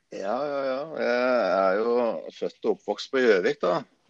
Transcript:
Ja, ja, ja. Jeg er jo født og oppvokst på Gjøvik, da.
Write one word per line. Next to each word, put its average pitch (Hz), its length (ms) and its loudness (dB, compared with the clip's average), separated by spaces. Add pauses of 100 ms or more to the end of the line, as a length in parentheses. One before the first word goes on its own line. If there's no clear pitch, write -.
(120)
Ja, 104 280 -4
ja, 143 240 -4
ja. 131 160 -2 (160)
Jeg 120 560 2
er 95 240 4
jo 120 240 2 (320)
født - 320 -8
og 101 140 0
oppvokst - 340 -8
på 135 80 2
Gjøvik, 107 400 4
da. 180 160 0 (340)